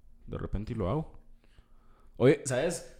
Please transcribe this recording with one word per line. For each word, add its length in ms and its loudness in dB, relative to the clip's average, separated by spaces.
de 120 -6
repente 340 -6
y 40 -6
lo 120 0
hago. 300 -4
Oye, 300 6
¿sabes? 540 0